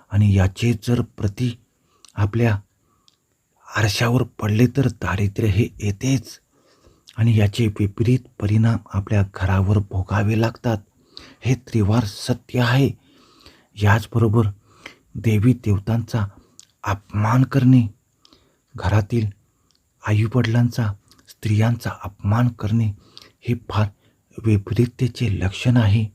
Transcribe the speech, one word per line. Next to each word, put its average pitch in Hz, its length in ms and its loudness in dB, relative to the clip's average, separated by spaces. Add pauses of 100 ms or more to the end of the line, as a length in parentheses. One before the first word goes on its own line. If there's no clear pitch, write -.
आणि 101 260 4
याचे 95 380 0
जर 120 280 -2
प्रती 117 560 -6 (580)
आपल्या 107 440 0 (1160)
आरशावर 117 480 0
पडले, 110 440 0
तर 127 200 0
दारिद्र्य 98 600 -4
हे 101 200 0 (140)
येतेच 107 580 -4 (800)
आणि 113 200 4
याचे 107 300 0
विपरीत 107 520 0 (200)
परिणाम 110 380 2 (160)
आपल्या 98 300 0 (120)
घरावर 95 440 0
भोगावे 104 600 -2
लागतात. 113 360 -2 (640)
हे 131 160 -2
त्रिवार 110 480 0
सत्य 120 560 -6
आहे. 127 300 2 (920)
याचबरोबर 110 640 2 (680)
देवी 110 380 2
देवतांचा 110 720 -4 (580)
अपमान 107 600 0
करणे, 127 440 4 (880)
घरातील 104 520 -2 (800)
आईवडिलांचा, 113 880 0 (360)
स्त्रियांचा 113 600 -2 (140)
अपमान 110 440 -2
करणे, 110 460 -2 (480)
हे 120 140 -4 (140)
फार 104 180 -2 (580)
विपरीततेचे 110 920 -2
लक्षण 98 380 0
आहे. 110 380 2